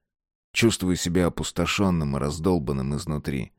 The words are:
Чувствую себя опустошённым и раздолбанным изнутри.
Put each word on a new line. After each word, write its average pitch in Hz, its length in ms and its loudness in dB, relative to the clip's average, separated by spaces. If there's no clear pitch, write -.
Чувствую 92 460 2
себя 87 300 2
опустошённым 85 880 0
и - 20 -2
раздолбанным 73 760 0
изнутри. 71 640 -6